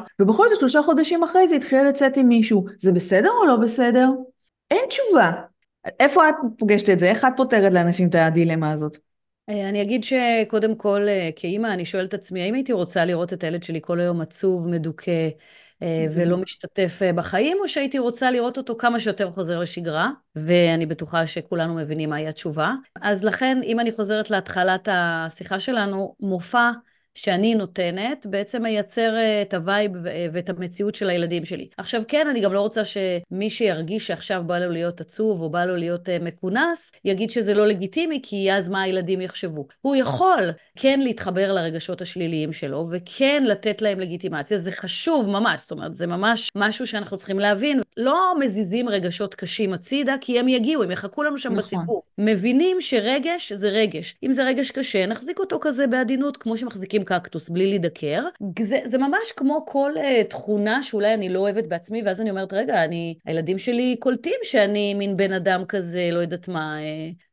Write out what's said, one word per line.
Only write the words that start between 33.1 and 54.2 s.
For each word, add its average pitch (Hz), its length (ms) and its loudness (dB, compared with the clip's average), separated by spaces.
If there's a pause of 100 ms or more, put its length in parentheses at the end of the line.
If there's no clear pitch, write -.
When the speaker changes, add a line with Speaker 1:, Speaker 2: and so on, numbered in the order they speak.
Speaker 2:
שירגיש 190 580 -2
שעכשיו 180 380 -4
בא 175 140 -2
לו 180 120 -2
להיות 170 300 -4
עצוב, 208 400 -2
או 160 80 -4
בא 175 160 0
לו 185 100 -2
להיות, 175 340 -4
אה, 175 100 0
מכונס, 190 720 -2 (140)
יגיד 196 260 0
שזה 208 220 0
לא 208 140 4
לגיטימי, 214 560 -2
כי 190 300 -2
אז 185 160 0
מה 190 120 -2
הילדים 185 400 -2
יחשבו? 165 460 -8 (140)
הוא 277 140 2
יכול 269 440 4 (360)
כן 269 240 2
להתחבר 196 540 0
לרגשות 165 480 -4
השליליים 165 520 -4
שלו, 147 380 -6
וכן 269 540 0
לתת 208 360 0
להם 202 180 0
לגיטימציה, 175 580 -4
זה 180 140 -4
חשוב 220 580 -2
ממש, 196 320 0
זאת - 100 -12
אומרת, 160 240 -10
זה 165 120 -4
ממש 202 480 0
משהו 214 320 -2
שאנחנו 202 300 -8
צריכים 190 220 -4
להבין, 208 420 2 (160)
לא 330 420 2
מזיזים 220 500 0
רגשות 196 460 -2
קשים 190 380 -4
הצידה, 269 480 0
כי 247 180 0
הם 254 80 2
יגיעו, 254 360 2
הם 175 80 -2
יחכו 190 320 -6
לנו 294 140 -2
שם 269 160 -6
Speaker 1:
נכון. 196 260 -2
Speaker 2:
בסיפור. 175 240 -4 (140)
מבינים 247 640 2
שרגש 269 720 -2
זה 202 160 -2
רגש. 196 540 -2